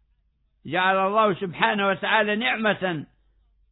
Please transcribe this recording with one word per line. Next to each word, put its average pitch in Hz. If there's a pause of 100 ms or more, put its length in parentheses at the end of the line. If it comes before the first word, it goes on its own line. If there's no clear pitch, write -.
(680)
جعل 185
الله 202
سبحانه 202
وتعالى 208
نعمة 214 (640)